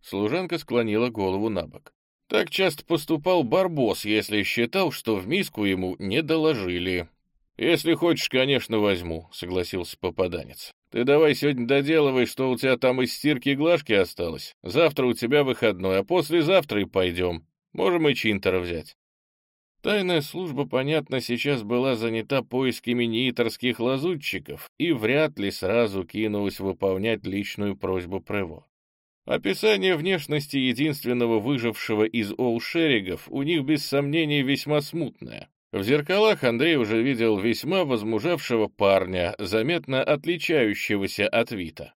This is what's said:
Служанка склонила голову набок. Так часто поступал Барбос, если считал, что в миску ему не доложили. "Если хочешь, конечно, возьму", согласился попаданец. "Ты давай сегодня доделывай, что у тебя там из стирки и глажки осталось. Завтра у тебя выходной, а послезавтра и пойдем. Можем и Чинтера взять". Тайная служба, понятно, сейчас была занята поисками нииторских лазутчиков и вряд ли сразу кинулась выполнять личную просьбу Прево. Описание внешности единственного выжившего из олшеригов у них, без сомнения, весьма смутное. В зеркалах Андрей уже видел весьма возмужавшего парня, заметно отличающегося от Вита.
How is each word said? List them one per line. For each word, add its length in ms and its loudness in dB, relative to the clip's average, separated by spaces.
Служанка 580 -4
склонила 500 0
голову 400 -2
набок. 420 -6
Так 240 0
часто 340 0
поступал 560 0
Барбос, 640 0
если 380 0
считал, 480 0
что 240 -2
в 120 -6
миску 380 -2
ему 320 0
не 240 -2
доложили. 880 -2
"Если 380 2
хочешь, 340 0
конечно, 480 0
возьму", 560 0
согласился 680 -4
попаданец. 720 -4
"Ты 140 0
давай 280 6
сегодня 320 -2
доделывай, 640 2
что 240 -2
у 40 0
тебя 220 2
там 240 2
из 140 -2
стирки 340 0
и 60 2
глажки 380 2
осталось. 680 -2
Завтра 460 2
у 60 2
тебя 300 2
выходной, 540 2
а 60 2
послезавтра 800 2
и 40 0
пойдем. 640 0
Можем 340 2
и 60 4
Чинтера 460 0
взять". 360 -6
Тайная 400 0
служба, 440 -6
понятно, 560 -2
сейчас 420 -2
была 320 0
занята 460 -2
поисками 640 -2
нииторских 760 -2
лазутчиков 880 -4
и 120 0
вряд 460 0
ли 140 -2
сразу 520 0
кинулась 560 -2
выполнять 680 -2
личную 520 -4
просьбу 420 -4
Прево. 460 -8
Описание 720 0
внешности 600 -2
единственного 840 0
выжившего 640 0
из 340 -2
олшеригов 920 0
у 140 -4
них, 200 0
без 220 0
сомнения, 560 0
весьма 400 0
смутное. 680 -8
В 120 -2
зеркалах 600 2
Андрей 340 2
уже 260 2
видел 340 2
весьма 480 0
возмужавшего 840 0
парня, 720 2
заметно 640 0
отличающегося 1300 0
от 240 2
Вита. 440 -8